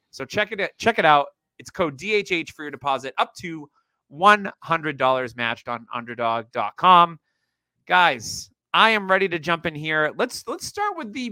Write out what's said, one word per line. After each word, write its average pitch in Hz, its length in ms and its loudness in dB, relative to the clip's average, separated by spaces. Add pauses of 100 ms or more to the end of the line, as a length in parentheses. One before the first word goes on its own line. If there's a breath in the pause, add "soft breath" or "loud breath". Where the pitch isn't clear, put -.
(120)
So 135 140 -10
check 208 260 -4
it, 196 260 -6
check 226 220 0
it 185 60 2
out. 147 220 6 (300)
It's - 120 -20
code 151 280 -4
D 196 160 -4
H 196 180 0
H 165 200 -4
for 156 120 -16
your 147 80 -10
deposit 135 460 -6
up 233 180 -2
to 160 340 -12 (380)
one 196 440 2 (100)
hundred 156 360 -4
dollars 127 380 0
matched 120 340 -4
on 117 240 -8
underdog 117 580 -4
dot 110 240 -6
com. 170 440 6 (680)
Guys, 165 640 0 (240)
I 208 180 4
am 202 180 -2
ready 190 200 2
to 170 100 -4
jump 160 260 -4
in 160 100 -4
here. 156 420 -2
Let's, 233 300 -6
let's 311 180 -10
start 403 320 -6
with 240 140 -12
the, 247 200 -8